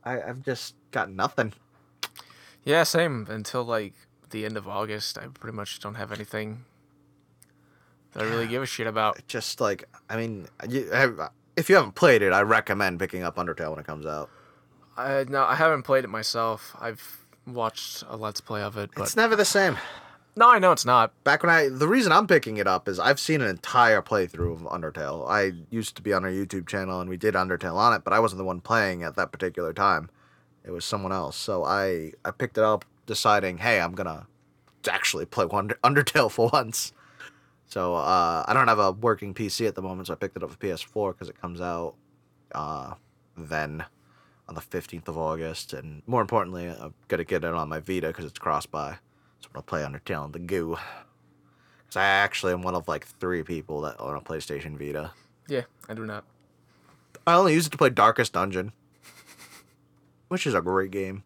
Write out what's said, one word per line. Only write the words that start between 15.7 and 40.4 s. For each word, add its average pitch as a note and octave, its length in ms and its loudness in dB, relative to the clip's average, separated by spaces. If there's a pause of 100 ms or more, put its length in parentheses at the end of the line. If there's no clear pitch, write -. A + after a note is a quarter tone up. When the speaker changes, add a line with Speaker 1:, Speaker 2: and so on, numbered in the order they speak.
Speaker 2:
played C3+ 200 2
it A2 60 -8
myself. A2 720 -4
I've - 460 -12 (220)
watched A#2+ 600 -6
a A2+ 80 -12
Let's G#2+ 240 -6
Play G#2+ 200 -6
of G#2 160 -6
it, G2+ 160 -8
but - 100 -6
Speaker 1:
It's - 120 -4
never A3 220 4
the G#3 80 4
same. F#3+ 320 2 (580)
Speaker 2:
No, A#3 160 10
I A3+ 80 8
know F#3 140 6
it's - 120 0
not. A#2+ 260 6 (120)
Speaker 1:
Back C#3+ 200 4
when F3 60 4
I, D#3+ 200 6
the C3 180 0
reason G#3+ 240 4
I'm F#3+ 160 6
picking B2+ 300 4
it G2 100 2
up F#2 220 2
is F#2 100 -2
I've C3 200 4
seen D#3 220 0
an A#2 60 2
entire G#2+ 560 4
playthrough E2+ 500 0
of D#2+ 100 -10
Undertale. D#2 640 -6
I G2 260 2 (180)
used A2+ 240 -6
to - 80 -16
be G2+ 100 0
on F#2 120 2
our F#2+ 40 -2
YouTube F#2 380 -4
channel F#2+ 320 -4
and F2+ 100 -8
we F#2 80 -6
did G#2+ 160 0
Undertale F#2 420 0
on A2+ 180 6
it, F#2+ 100 -2
but F#2 100 -2
I A2 60 6
wasn't G2+ 200 2
the F#2+ 40 -4
one F#2 180 -4
playing G2 420 0
at D#2+ 120 -6
that F#2 160 -2
particular F2 420 -4
time. E2+ 360 2 (540)
It F2+ 80 -14
was F2 140 -8
someone F#2+ 280 -4
else. E2 240 -4
So F#2 260 -4
I, F2 480 -2 (140)
I F2 60 -4
picked - 280 -6
it A2 40 6
up G#2+ 200 2 (240)
deciding, G2 520 2
"Hey, A2 200 4
I'm E2+ 140 0
gonna E2+ 340 -8 (640)
actually F2+ 340 -2
play G2 200 -2
one, G2 240 -2 (140)
Undertale C#3 460 4
for A2+ 220 2
once." A#2 400 0 (760)
So, F2+ 280 -2
uh, E2+ 500 2
I - 80 0
don't B2+ 140 6
have A2+ 100 4
a G2 140 4
working G#2 420 -2
P G#2+ 160 -6
C - 160 -2
at G2+ 100 -2
the F#2 60 -8
moment, F#2 260 -8
so F2 60 -6
I - 40 -8
picked - 200 -8
it F2 60 -8